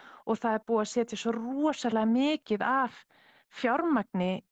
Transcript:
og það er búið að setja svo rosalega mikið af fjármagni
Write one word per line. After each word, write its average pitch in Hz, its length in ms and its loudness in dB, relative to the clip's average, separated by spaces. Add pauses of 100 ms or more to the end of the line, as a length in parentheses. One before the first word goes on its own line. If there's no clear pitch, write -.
(260)
og 220 120 -2
það 220 180 0
er 220 120 -8
búið 220 160 2
að - 80 -8
setja 233 260 -2
svo 226 180 -2
rosalega 240 720 0
mikið 254 580 0
af 254 380 -2 (480)
fjármagni 233 800 0 (200)